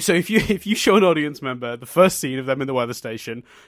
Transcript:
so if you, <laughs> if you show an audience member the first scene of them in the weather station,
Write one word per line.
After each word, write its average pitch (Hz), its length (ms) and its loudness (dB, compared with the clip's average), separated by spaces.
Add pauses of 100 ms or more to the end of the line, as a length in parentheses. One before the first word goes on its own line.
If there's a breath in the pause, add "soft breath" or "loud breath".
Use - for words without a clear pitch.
so 185 120 0
if 170 160 0
you, 214 120 4
<laughs> - 80 -4
if - 180 -2
you 208 80 0
show 196 220 2
an 196 80 6
audience 151 360 0
member 123 380 -8
the - 80 -18
first 185 320 4
scene 131 200 -4
of 131 60 -6
them 135 160 -2
in 135 60 -2
the 135 80 -4
weather 120 180 -2
station, 117 520 -10 (240 soft breath)